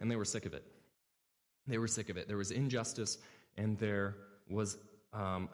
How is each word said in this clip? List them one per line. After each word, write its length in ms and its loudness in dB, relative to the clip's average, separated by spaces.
and 100 2
they 60 2
were 80 0
sick 200 -2
of 80 -4
it. 120 -10
They 100 0
were 100 2
sick 220 -2
of 80 -4
it. 100 -4
There 100 0
was 140 0
injustice, 680 0
and 220 2
there 400 2
was, 280 0
um, 400 0